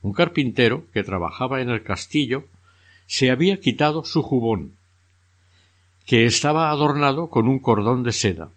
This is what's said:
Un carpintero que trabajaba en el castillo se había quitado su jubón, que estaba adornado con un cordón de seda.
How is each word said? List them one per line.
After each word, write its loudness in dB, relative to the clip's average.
Un -4
carpintero 0
que -2
trabajaba -4
en -4
el -4
castillo -4
se 2
había 2
quitado 0
su -2
jubón, -2
que 4
estaba 2
adornado 0
con 2
un 2
cordón 0
de -2
seda. -2